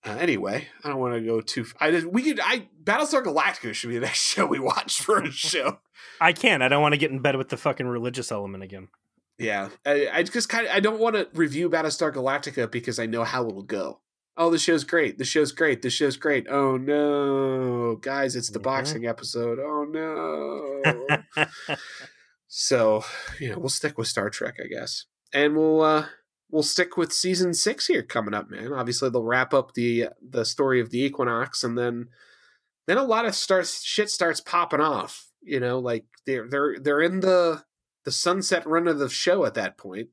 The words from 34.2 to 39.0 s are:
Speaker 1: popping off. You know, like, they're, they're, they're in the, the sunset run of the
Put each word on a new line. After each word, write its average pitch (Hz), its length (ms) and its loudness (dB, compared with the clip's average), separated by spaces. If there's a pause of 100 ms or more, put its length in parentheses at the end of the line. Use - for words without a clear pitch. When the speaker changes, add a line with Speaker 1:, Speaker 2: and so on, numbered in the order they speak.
Speaker 1:
popping 170 400 0
off. 139 460 -2 (140)
You 156 180 -4
know, 123 200 0
like, 117 260 -2 (200)
they're, 123 220 -2
they're, 139 320 0
they're 143 220 2
in 180 180 2
the, 180 440 4 (400)
the 139 80 -4
sunset 180 540 0
run 165 220 2
of 156 100 2
the 139 120 0